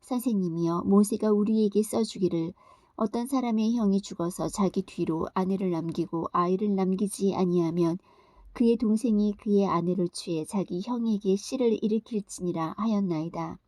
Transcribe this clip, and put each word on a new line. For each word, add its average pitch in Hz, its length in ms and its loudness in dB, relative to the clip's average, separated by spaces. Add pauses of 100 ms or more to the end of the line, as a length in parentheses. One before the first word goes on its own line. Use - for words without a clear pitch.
선생님이여, 180 840 -2
모세가 208 460 4
우리에게 214 520 2
써주기를 180 720 -2 (420)
어떤 226 320 -4
사람의 233 480 0
형이 202 260 2
죽어서 170 460 -6
자기 190 340 0
뒤로 170 520 -4
아내를 190 380 0
남기고 165 600 -4
아이를 185 440 0
남기지 190 600 0
아니하면 175 640 2 (560)
그의 233 240 4
동생이 214 600 2
그의 202 280 2
아내를 175 440 0
취해 160 360 -6
자기 190 360 -4
형에게 220 540 0
씨를 233 460 0
일으킬지니라 185 960 -4
하였나이다. 175 920 -2